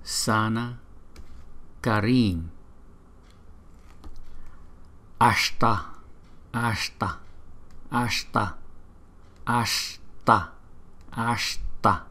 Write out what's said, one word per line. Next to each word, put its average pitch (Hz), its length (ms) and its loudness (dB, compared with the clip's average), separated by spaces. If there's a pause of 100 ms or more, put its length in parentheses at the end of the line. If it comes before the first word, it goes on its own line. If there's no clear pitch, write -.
Sana, 113 760 2 (1040)
Karim. 107 680 4 (2750)
Ashta, 113 680 4 (680)
Ashta, 113 680 -2 (720)
Ashta, 117 640 2 (920)
Ashta, - 1000 2 (640)
Ashta. - 880 2 (100)